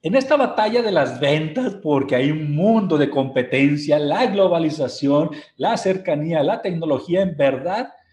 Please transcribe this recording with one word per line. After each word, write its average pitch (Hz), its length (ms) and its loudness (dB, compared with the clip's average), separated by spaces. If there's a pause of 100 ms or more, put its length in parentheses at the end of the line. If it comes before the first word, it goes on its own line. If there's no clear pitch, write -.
En 185 140 -2
esta 269 200 2
batalla 233 460 0
de 214 100 -2
las 127 280 0
ventas, 156 560 0
porque 139 400 0
hay 139 160 2
un 151 220 -4
mundo 185 440 2
de 143 120 2
competencia, 139 920 0
la 160 260 0
globalización, 160 1040 0 (260)
la 196 220 -2
cercanía, 165 680 -2
la 220 180 -2
tecnología, 165 600 -2
en 175 160 -2
verdad, 175 560 -2 (200)